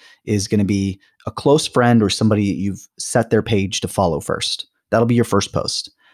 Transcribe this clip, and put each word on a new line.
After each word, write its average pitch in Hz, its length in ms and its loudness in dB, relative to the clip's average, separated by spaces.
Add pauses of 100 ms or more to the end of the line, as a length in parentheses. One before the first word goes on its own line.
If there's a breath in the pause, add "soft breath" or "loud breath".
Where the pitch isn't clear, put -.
(260 soft breath)
is 104 220 -2
gonna 104 180 0
be 98 340 -2 (280 soft breath)
a - 40 -8
close 151 360 2
friend 120 340 4
or 101 80 2
somebody 104 360 2
you've 95 420 -4 (100)
set - 320 -2
their 110 140 2
page 98 380 -2
to 95 60 -6
follow 85 320 0
first. - 460 -6 (240)
That'll 113 160 2
be 120 80 0
your 117 100 4
first - 300 0
post. - 380 -6 (220 soft breath)